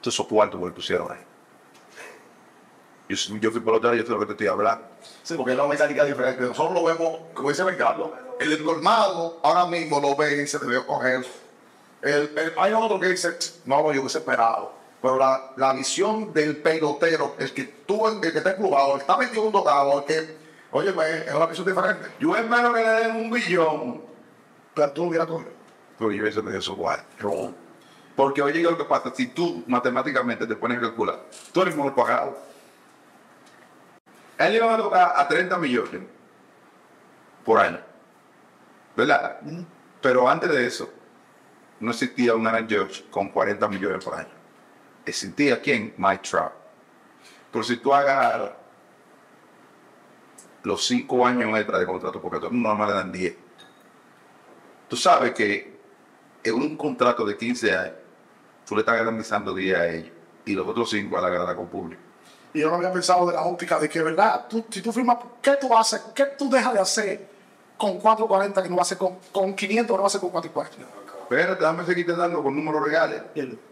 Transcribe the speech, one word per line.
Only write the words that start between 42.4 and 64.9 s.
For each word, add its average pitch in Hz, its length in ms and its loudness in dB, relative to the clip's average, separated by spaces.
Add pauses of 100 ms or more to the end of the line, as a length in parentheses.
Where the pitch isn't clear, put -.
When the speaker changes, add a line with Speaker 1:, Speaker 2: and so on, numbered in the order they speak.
Speaker 1:
Aaron 113 220 0
Judge 98 420 -2
con 98 180 -2
cuarenta 104 380 0
millones 98 360 -4
por - 120 -8
año. - 140 -12 (760)
Existía, 120 560 0
¿quién? 113 360 -2
Mike 98 320 0
Trout. 80 240 0 (960)
Pero 117 140 -4
si 120 120 0
tú 131 160 2
agarras 123 580 2 (2000)
los 98 220 -2
cinco 123 400 2
años 120 340 2
extra 104 200 -2
de 92 60 2
contrato, 90 360 -6
porque 87 160 -6
a - 20 -2
todo 82 100 -6
el 113 60 -4
mundo 110 140 0
nada 104 100 0
más 104 100 2
le 101 60 0
dan 92 160 -4
diez, 92 240 -4 (1500)
tú - 80 -6
sabes 139 380 4
que 101 460 -2 (640)
en 110 120 0
un 151 220 -2
contrato 123 480 2
de 101 100 -2
quince 117 400 0
años, 90 200 -4 (680)
tú 104 100 -6
le 107 60 2
estás 113 160 2
garantizando 110 560 -2
diez 95 240 0
a 85 100 2
ellos 82 240 -6 (340)
y 101 80 -2
los 92 120 -2
otros 113 240 -2
cinco 101 280 -4
a 90 40 -2
la 92 80 0
grada 90 280 -2
con 90 100 -8
público. 87 340 -12 (520)
Speaker 3:
Y 156 80 -2
yo 156 80 2
no 170 80 2
había 180 140 -2
pensado 180 360 2
de 170 60 0
la 160 100 -2
óptica 175 360 -2
de 151 80 0
que, 165 140 -4
¿verdad? 160 480 2
Tú, 220 200 -4
si 190 120 -10
tú 226 100 -4